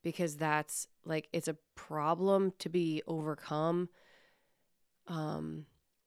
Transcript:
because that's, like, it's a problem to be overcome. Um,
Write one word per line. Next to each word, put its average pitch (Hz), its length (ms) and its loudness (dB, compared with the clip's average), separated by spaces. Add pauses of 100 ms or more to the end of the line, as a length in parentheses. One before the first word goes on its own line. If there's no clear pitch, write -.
because 165 320 -2
that's, 151 520 0 (180)
like, 160 260 -4
it's 165 160 -2
a 160 80 -2 (200)
problem 180 840 4
to - 80 -8
be 160 400 2
overcome. 160 840 -2 (1160)
Um, 156 600 -6 (400)